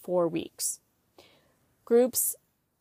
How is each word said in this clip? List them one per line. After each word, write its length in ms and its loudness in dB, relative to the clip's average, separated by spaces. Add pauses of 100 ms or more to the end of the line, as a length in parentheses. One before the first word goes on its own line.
four 260 -2
weeks. 540 -6 (1040)
Groups 520 2 (440)